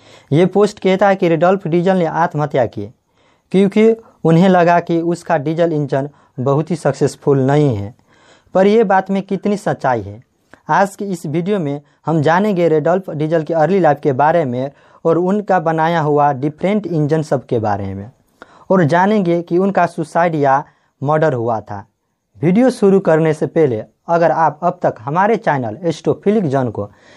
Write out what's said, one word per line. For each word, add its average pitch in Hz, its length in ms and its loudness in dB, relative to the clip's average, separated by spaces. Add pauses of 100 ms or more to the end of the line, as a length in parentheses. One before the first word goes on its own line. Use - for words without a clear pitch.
(320)
ये 165 140 4
पोस्ट 202 340 0
कहता 190 280 2
है 196 80 4
कि 190 140 -2
रेडॉल्फ 175 380 2
डीजल 175 300 0
ने 175 80 0
आत्महत्या 151 600 -2
की 101 200 -10 (640)
क्योंकि 202 360 4 (360)
उन्हें 165 260 4
लगा 175 300 4
कि 170 240 -2
उसका 170 340 -2
डीजल 160 360 -2
इंजन 147 360 -2 (300)
बहुत 139 320 0
ही 170 40 -2
सक्सेसफुल 143 640 0
नहीं 139 340 2
है, 98 180 -8 (600)
पर 190 120 4
यह 220 160 4
बात 190 280 0
में 196 120 -2
कितनी 196 340 -4
सच्चाई 127 440 -2
है, 101 200 -14 (480)
आज 190 260 0
की 208 100 -10
इस 185 200 -8
वीडियो 175 340 -4
में 143 220 -6 (240)
हम 160 160 0
जानेंगे 175 460 2
रेडॉल्फ 160 420 0
डीजल 156 340 -2
की 165 100 -6
अर्ली 165 260 2
लाइफ 151 240 2
के 147 100 0
बारे 156 320 2
में 127 260 -6 (340)
और 165 120 2
उनका 190 440 0
बनाया 160 400 0
हुआ 147 320 2
डिफरेंट 180 540 -4
इंजन 156 340 -2
सब 147 240 -4
के 120 140 -2
बारे 101 340 -4
में, 101 160 -12 (600)
और 185 160 2
जानेंगे 175 560 0
कि 170 160 -4
उनका 190 300 0
सुसाइड 165 480 -2
या 143 280 0 (380)
मर्डर 156 320 0
हुआ 117 280 -4
था। 101 240 -14 (520)
वीडियो 185 320 2
शुरू 196 300 2
करने 160 340 2
से 156 140 -4
पहले 139 340 0 (260)
अगर 170 240 2
आप 156 320 0
अब 180 180 -2
तक 143 180 -2
हमारे 190 360 0
चैनल 127 460 -4
एस्ट्रोफिलिक 185 640 -2
जॉन 131 240 0
को 101 200 -8 (280)